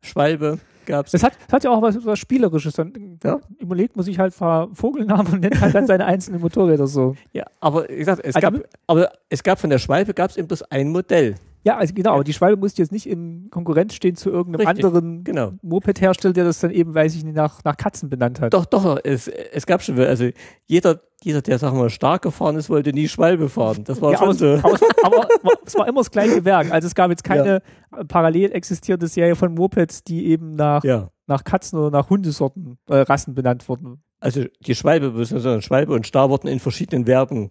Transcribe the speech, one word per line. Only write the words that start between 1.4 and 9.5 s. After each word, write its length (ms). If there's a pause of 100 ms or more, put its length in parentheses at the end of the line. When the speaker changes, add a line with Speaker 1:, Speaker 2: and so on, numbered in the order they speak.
Speaker 2:
das 60
hat 120
ja 60
auch 100
was, 240
was 140
Spielerisches. 540
Dann 480
Speaker 1:
Ja. 180 (200)
Speaker 2:
überlegt 380
man 80
sich 120
halt 160
ein 60
paar 340
Vogelnamen 600
und 80
nennt 180
halt 160
dann 100
seine 200
einzelnen 360
Motorräder 460
so. 280 (180)
Speaker 1:
Ja, 100 (160)
aber 300
wie 80
gesagt, 260
es 120
Speaker 2:
Also 160
Speaker 1:
gab, 120 (240)
aber 240 (160)
es 160
gab 160